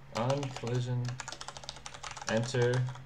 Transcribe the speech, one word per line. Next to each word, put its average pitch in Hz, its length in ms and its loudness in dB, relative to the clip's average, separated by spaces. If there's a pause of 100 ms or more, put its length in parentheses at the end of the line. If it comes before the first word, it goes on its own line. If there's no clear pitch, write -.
(180)
on 135 260 2 (120)
collision, 123 460 0 (1300)
enter. 120 440 6 (320)